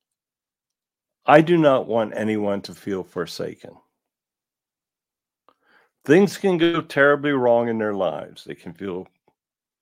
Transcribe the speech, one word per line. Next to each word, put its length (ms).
I 180
do 140
not 300
want 300
anyone 480
to 100
feel 300
forsaken. 720
Things 320
can 220
go 240
terribly 500
wrong 380
in 80
their 160
lives. 500
They 120
can 180
feel 340